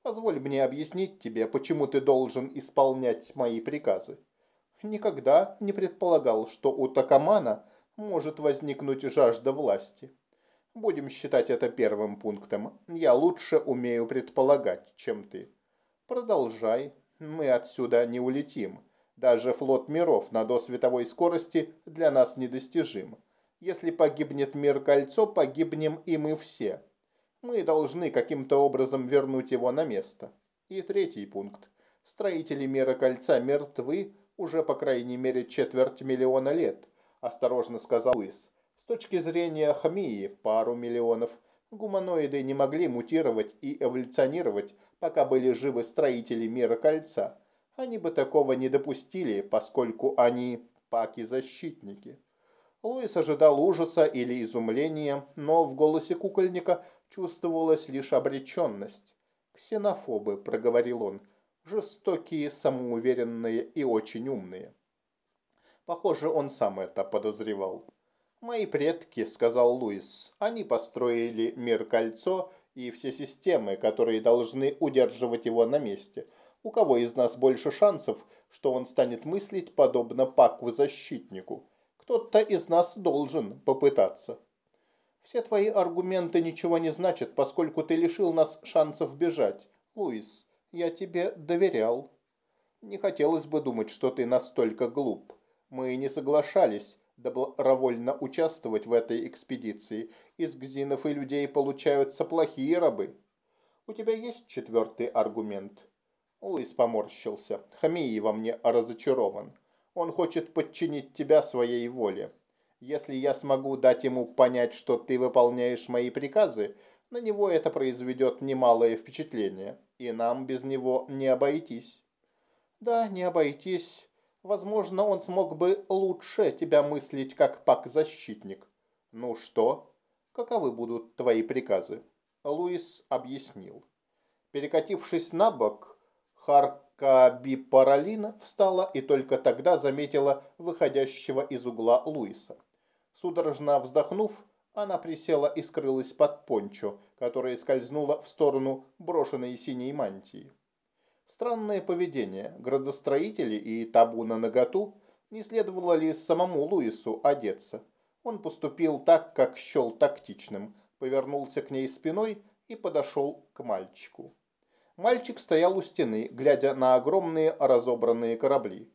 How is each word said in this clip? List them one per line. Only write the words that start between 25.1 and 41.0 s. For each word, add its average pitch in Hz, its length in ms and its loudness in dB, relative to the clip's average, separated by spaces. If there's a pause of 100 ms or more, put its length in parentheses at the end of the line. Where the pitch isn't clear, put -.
погибнем 156 800 0
и 165 120 0
мы 151 180 -2
все. - 460 -8 (600)
Мы 240 220 -4
должны 156 480 0
каким-то 143 460 0
образом 131 500 2
вернуть 135 440 2
его 123 200 0
на 151 140 0
место. - 480 -8 (340)
И 190 140 -10
третий 175 440 -2
пункт. 101 440 -12 (340)
Строители 160 600 -6
мира 131 300 2
кольца 131 440 2
мертвы 143 760 -2 (200)
уже, 160 280 -4
по 151 100 0
крайней 123 420 -2
мере, 127 300 -2
четверть 131 560 0
миллиона 131 500 2
лет, 151 360 -2 (340)
осторожно 120 560 -2
сказал 120 380 2
Луис. 98 340 -8 (260)
С - 100 -20
точки 226 340 -4
зрения 160 540 0
Хмии, 156 540 -4
пару 110 480 -2
миллионов. 117 560 -2 (400)